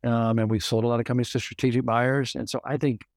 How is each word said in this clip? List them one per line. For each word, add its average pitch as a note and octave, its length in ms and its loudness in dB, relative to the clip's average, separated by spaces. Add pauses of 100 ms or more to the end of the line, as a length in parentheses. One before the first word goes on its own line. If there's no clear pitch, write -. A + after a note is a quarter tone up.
Um, A2+ 320 2
and A2 140 2
we've A2 100 0
sold A2+ 220 0
a A#2+ 40 2
lot A#2 120 2
of A#2 60 -2
companies B2 260 0
to B2+ 80 -2
strategic B2+ 460 0
buyers. B2 500 0
And C#3+ 140 -6
so C3+ 160 -4
I C3+ 100 -4
think C3 300 -2 (120)